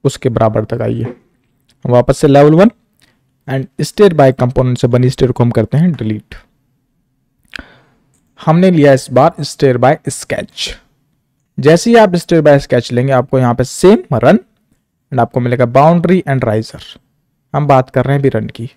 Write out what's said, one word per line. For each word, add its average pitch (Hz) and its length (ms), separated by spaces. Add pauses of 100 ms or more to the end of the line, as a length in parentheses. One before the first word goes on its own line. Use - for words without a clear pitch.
उसके - 260
बराबर 110 360
तक 117 160
आई 117 200
है। 120 80 (760)
हम 127 60
वापस 123 260
से 156 100
level 143 260
one 190 180 (760)
and 135 200 (140)
stair 202 320
by 143 140 (140)
component 127 360
से 127 100
बनी 123 220
steer 127 220
को 123 120
हम 120 80
करते 117 260
हैं 170 140
delete। 110 440 (2000)
हमने 180 320
लिया 143 220
इस 131 180
बार 143 320
stair 131 340
by 123 160 (180)
sketch। - 580 (880)
जैसे 156 320
ही 233 80
आप 202 160
stair 170 280
by 147 240
sketch 123 260
लेंगे, 127 220
आपको 131 260
यहाँ 123 160
पे 127 80
same 190 540
run 190 220 (720)
and 123 80
आपको 117 200
मिलेगा 123 340
boundary 170 520
and 131 200
riser। 110 360 (720)
हम 143 140
बात 131 220
कर 127 160
रहे 139 100
हैं 143 60
अभी 135 80
run 113 200
की। 113 280